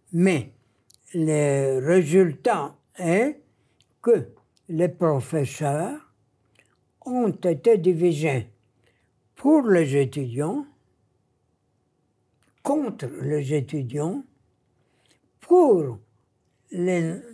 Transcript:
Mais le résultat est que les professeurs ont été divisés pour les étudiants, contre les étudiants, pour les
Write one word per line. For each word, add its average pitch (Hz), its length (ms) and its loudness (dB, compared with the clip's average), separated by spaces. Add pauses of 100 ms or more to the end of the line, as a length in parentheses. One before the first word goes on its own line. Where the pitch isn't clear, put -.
(140)
Mais 170 400 0 (600)
le 143 720 0
résultat 170 880 2 (220)
est 190 440 0 (600)
que 220 280 2 (400)
les 175 200 0
professeurs 156 1200 -4 (920)
ont 247 240 -2
été 185 480 2
divisés 160 680 0 (880)
pour 285 320 2
les 156 300 2
étudiants, 143 680 -4 (2000)
contre 269 440 -4 (140)
les 143 320 -4
étudiants, 147 680 -6 (1160)
pour 190 580 2 (720)
les 175 420 -2 (200)